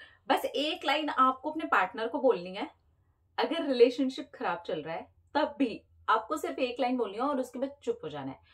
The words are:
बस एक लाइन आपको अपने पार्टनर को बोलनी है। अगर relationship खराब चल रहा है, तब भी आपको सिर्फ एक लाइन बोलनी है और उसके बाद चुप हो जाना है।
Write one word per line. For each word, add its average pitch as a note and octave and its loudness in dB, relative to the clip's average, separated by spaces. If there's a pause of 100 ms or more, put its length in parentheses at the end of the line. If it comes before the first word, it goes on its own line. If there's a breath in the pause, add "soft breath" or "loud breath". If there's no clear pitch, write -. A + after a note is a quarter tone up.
(280 loud breath)
बस - 2
एक D#4 -4
लाइन D4+ 0
आपको C4 2
अपने D#4 -6
पार्टनर A3 0
को D4 -4
बोलनी F#3 2
है। B3 -6 (680)
अगर C#4+ 0
relationship C4 4
खराब F3+ -4
चल E3+ -4
रहा E3 -8
है, - -10 (200)
तब D4 2
भी A#3 0 (260)
आपको A3+ 2
सिर्फ D#4 -6
एक B3+ -2
लाइन B3+ 2
बोलनी G#3 -2
है A3+ -4
और C#4 0
उसके B3+ -6
बाद C4+ -4
चुप A#3 -2
हो D#3+ -6
जाना C#3 -8
है। - -14 (160 loud breath)